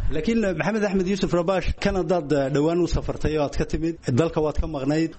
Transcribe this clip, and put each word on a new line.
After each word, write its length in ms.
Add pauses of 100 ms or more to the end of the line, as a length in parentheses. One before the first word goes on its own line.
(120)
Laakiin, 280
uh, 160
Maxamed 280
Axmed 240
Yuusuf 260
Rabash, 340 (120)
kan 160
haddaad, 380
uh, 180
dhowaan 280
u 80
safartay 500
oo 60
aad 140
ka 80
timid, 300 (160)
dalka 300
waad 180
ka 80
maqnayd. 520